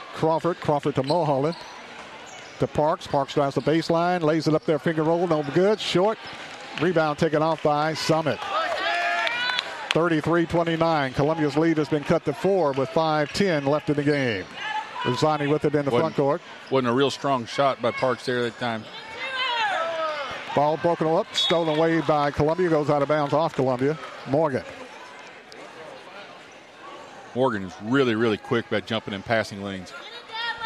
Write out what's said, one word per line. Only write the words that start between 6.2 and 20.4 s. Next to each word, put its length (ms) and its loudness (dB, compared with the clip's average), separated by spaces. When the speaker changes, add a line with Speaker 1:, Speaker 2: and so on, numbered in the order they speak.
Speaker 1:
Rebound 380 2
taken 220 2
off 220 0
by 320 2
Summit. 440 0
Thirty-three 560 2
twenty-nine. 680 2
Columbia's 420 2
lead 220 4
has 100 2
been 160 0
cut 200 2
to 80 0
four 400 2
with 180 0
five 420 2
ten 320 2
left 260 2
in 60 2
the 60 0
game. 420 2
Rosani 460 0
with 160 0
it 100 2
in 100 2
the 60 0
Speaker 2:
Wasn't 240 2
Speaker 1:
front 20 -2
court. 240 2
Speaker 2:
wasn't 180 2
a 40 2
real 180 4
strong 360 -2
shot 340 0
by 100 2
Parks 360 -2
there 160 0
that 160 -4
time. 260 -4